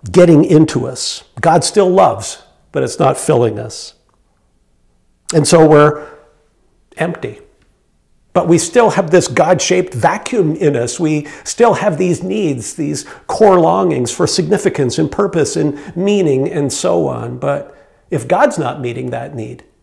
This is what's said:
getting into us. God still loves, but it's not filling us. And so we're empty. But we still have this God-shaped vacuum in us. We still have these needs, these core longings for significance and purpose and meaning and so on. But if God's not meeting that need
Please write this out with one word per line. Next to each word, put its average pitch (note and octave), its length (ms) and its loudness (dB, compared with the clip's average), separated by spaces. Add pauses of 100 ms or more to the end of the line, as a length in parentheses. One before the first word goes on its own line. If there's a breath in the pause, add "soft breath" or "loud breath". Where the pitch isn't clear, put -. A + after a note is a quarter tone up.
(100)
getting E3+ 340 6
into D#3 420 2
us. - 380 -10 (160)
God F#3 240 2
still F#3+ 260 2
loves, D3 520 0 (300)
but C#3 100 -4
it's B2 160 -6
not C3 200 0
filling A#2+ 400 0
us. - 360 -14 (1400)
And D3+ 120 4
so D#3+ 220 6
we're D3 380 4 (920 loud breath)
empty. D#3+ 440 -8 (920)
But F3 160 0
we E3+ 100 6
still A#3 320 2
have E3+ 200 -2
this E3+ 180 4
God-shaped F3+ 680 0
vacuum E3 600 -2
in D3 200 0
us. A#2+ 240 -4
We D3+ 260 -2 (160 loud breath)
still A3+ 320 2
have E3 240 -2
these F3 240 -2
needs, F3+ 520 -4
these D3 300 -6 (220 loud breath)
core G3 320 4
longings F3 520 0
for F3 160 -2
significance D#3 720 -2
and D#3 120 0
purpose F3 460 -2
and D3+ 400 -4
meaning G3 520 0
and C#3+ 240 -4
so F3 360 -2
on. B2 300 -8
But C#3+ 380 -6 (340 soft breath)
if C#3 180 -6
God's A3 300 0
not C#3+ 220 -6
meeting B2 300 -8
that B2+ 240 -10
need - 300 -12 (180)